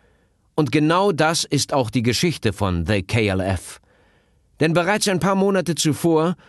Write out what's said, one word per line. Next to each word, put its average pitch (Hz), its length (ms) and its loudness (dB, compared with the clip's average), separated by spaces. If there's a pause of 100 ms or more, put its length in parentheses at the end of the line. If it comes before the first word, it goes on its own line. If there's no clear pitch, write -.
(540)
Und 151 160 0
genau 165 400 2
das 156 320 0
ist - 300 -2
auch 127 180 0
die 123 140 -2
Geschichte 120 480 0
von 87 340 -2
The 101 160 0
K 113 240 0
L 95 140 0
F. 92 400 -4 (800)
Denn 160 120 2
bereits 180 360 0
ein 185 100 0
paar 190 160 0
Monate 190 400 0
zuvor 160 640 2 (120)